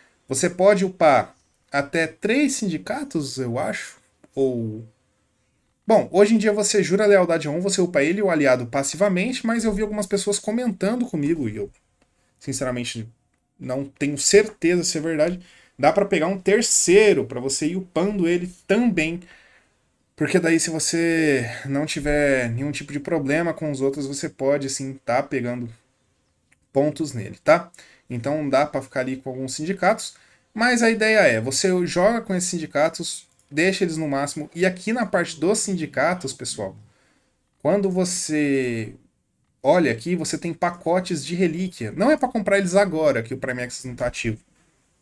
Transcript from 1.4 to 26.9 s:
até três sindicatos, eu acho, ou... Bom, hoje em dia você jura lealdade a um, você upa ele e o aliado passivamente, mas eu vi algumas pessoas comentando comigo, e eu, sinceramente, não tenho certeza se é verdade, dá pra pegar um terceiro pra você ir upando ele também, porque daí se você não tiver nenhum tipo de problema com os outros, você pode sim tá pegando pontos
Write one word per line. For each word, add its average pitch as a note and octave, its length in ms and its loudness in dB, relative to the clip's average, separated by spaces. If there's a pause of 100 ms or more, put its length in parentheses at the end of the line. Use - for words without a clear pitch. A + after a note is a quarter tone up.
até C#3+ 360 -2
três B3+ 460 0
sindicatos, F3+ 840 -6
eu B2 220 -4
acho, - 380 -8 (360)
ou... A#2 500 -2 (1040)
Bom, F#3+ 260 4
hoje G#3 220 6
em A3 60 6
dia G#3 120 2
você G#3 300 2
jura F#3 240 2
lealdade F3 420 4
a C#3+ 40 -4
um, E3 100 -4
você F#3 200 -2
upa F3 200 2
ele E3 160 2
e G#3+ 60 -2
o F#3+ 80 2
aliado C3 340 4
passivamente, F3+ 800 -2
mas A3+ 180 0
eu A3 80 2
vi G3+ 120 -2
algumas G#3+ 240 -4
pessoas G3 320 -2
comentando A#3 640 -2
comigo, D3+ 420 -2
e G#2+ 100 -6
eu, G2+ 120 -6 (720)
sinceramente, B2 680 -6 (520)
não C3 260 -6
tenho C#3+ 320 -4
certeza F3 640 4
se - 140 -4
é D#3 40 -6
verdade, E3 380 0 (380)
dá D3 160 4
pra - 120 2
pegar D#3+ 200 2
um F#3+ 140 -2
terceiro G3 840 4
pra A#2 140 -8
você C3+ 280 -2
ir E3+ 80 -4
upando F#3+ 520 -2
ele F3 240 -2 (140)
também, F3+ 540 0 (960)
porque D#3 240 2
daí E3 200 2
se E3 120 -4
você D#3+ 760 0 (180)
não C#3 200 -2
tiver C#3+ 640 0
nenhum C3 220 -4
tipo D3 200 -10
de C#3+ 80 -6
problema D#3 540 -2
com D#3 160 -6
os C3+ 120 -6
outros, C#3 260 -2
você C#3 200 -8
pode C#3 400 0
sim C3+ 380 -8
tá B2 160 0
pegando B2 480 -4 (1040)
pontos D3 420 0